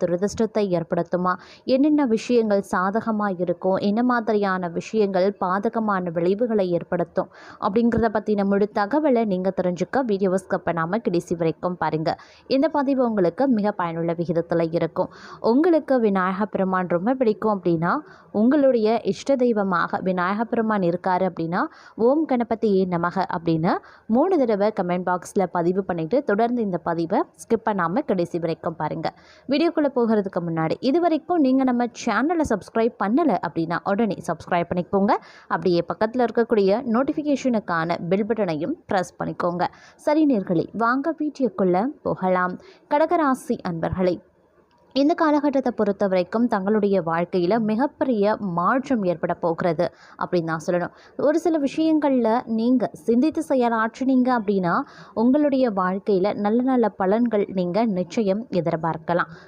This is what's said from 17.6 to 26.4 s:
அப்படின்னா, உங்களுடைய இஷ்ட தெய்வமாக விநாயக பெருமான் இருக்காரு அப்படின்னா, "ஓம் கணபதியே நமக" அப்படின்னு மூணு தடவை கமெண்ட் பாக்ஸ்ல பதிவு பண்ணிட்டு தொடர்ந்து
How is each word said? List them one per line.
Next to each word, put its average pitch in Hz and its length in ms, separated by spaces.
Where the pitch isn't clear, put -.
அப்படின்னா, 175 380
உங்களுடைய 233 720
இஷ்ட 269 320
தெய்வமாக 196 680
விநாயக 185 420
பெருமான் 220 360
இருக்காரு 180 480
அப்படின்னா, 175 380
"ஓம் 277 340
கணபதியே 220 600
நமக" 175 360
அப்படின்னு 170 440
மூணு 311 320
தடவை 214 420
கமெண்ட் 180 260
பாக்ஸ்ல 180 460
பதிவு 180 320
பண்ணிட்டு 180 380
தொடர்ந்து 233 400